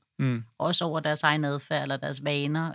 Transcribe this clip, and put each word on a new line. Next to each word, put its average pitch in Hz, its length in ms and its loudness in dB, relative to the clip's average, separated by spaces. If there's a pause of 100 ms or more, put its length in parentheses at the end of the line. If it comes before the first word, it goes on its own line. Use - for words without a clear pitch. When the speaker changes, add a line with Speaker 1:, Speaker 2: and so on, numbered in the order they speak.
(180)
Speaker 1:
Mm. 123 260 0 (140)
Speaker 2:
Også 170 260 0
over 160 160 0
deres 151 220 0
egen 151 220 4
adfærd 143 380 0
eller 139 140 -2
deres 139 280 -6
vaner. 147 500 0